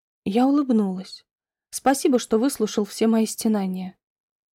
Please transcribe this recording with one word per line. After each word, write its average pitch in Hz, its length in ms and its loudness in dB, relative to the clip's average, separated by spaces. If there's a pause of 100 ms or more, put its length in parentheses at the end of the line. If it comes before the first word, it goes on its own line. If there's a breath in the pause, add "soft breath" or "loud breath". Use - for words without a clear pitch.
(240)
Я 233 240 2
улыбнулась. 220 760 0 (460)
«Спасибо, 269 480 2
что 220 220 0
выслушал 220 440 -2
все 202 220 -2
мои 226 220 2
стенания». 190 680 -4 (600)